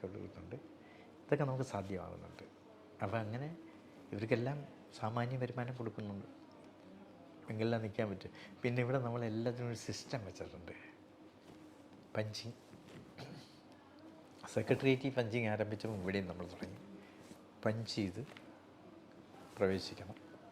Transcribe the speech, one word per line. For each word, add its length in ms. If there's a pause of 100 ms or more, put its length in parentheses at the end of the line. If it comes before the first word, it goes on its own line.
കൊടുക്കുന്നുണ്ട്. 540 (640)
ഇതൊക്കെ 260
നമുക്ക് 240
സാധ്യമാകുന്നുണ്ട്. 720 (580)
അപ്പം 220
അങ്ങനെ 220 (680)
ഇവർക്കെല്ലാം 440 (400)
സാമാന്യ 440
വരുമാനം 380
കൊടുക്കുന്നുണ്ട്, 480 (1200)
എങ്കിലെല്ലാം 360
നിൽക്കാൻ 260
പറ്റും. 200 (300)
പിന്നെ 220
ഇവിടെ 220
നമ്മൾ 240
എല്ലാത്തിനും 420
ഒരു 160
സിസ്റ്റം 400
വെച്ചിട്ടുണ്ട്. 460 (1400)
പഞ്ചിങ്, 420 (2000)
സെക്രട്ടേറിയറ്റ് 640
പഞ്ചിങ് 360
ആരംഭിച്ചപ്പോൾ 500
ഇവിടെയും 280
നമ്മൾ 220
തുടങ്ങി. 260 (840)
പഞ്ച് 300
ചെയ്ത് 260 (1400)
പ്രവേശിക്കണം. 600 (340)